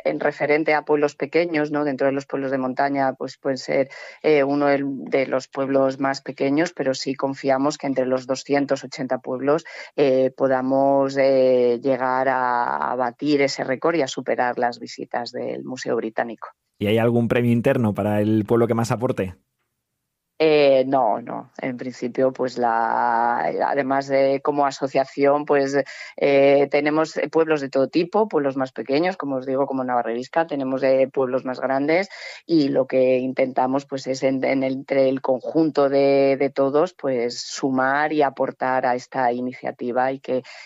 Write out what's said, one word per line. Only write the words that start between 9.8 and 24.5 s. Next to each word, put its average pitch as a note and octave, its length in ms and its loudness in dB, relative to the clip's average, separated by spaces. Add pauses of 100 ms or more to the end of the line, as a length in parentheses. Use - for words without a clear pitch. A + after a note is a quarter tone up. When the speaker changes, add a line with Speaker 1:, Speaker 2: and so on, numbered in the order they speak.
Speaker 1:
eh, C3 400 4
podamos, C3+ 800 2
eh, B2+ 640 4
llegar C3 460 0
a, B2 640 0
a - 20 -4
batir C3+ 460 0
ese C3+ 240 -2
récord C3+ 300 -2
y D#3+ 60 0
a C3 60 0
superar A#2+ 520 -4
las A#2+ 200 -2
visitas A#2+ 540 -10
del B2 320 -8
Museo B2+ 320 -6
Británico. A2+ 500 -6 (300)
Speaker 2:
¿Y G#2 100 -2
hay A2 120 4
algún A#2 280 2
premio A#2+ 240 2
interno A#2 420 2
para G#2 280 0
el G#2+ 240 2
pueblo A#2 200 4
que A2+ 100 0
más A2+ 160 -2
aporte? G#2 440 -4 (1080)
Speaker 1:
Eh, C#3+ 460 4
no, B2 340 2
no. B2 300 -12 (100)
En C3 140 -4
principio, B2+ 560 -2
pues B2+ 260 -6
la, A#2 840 0 (280)
además C3+ 400 -2
de C3+ 340 2
como D3 240 0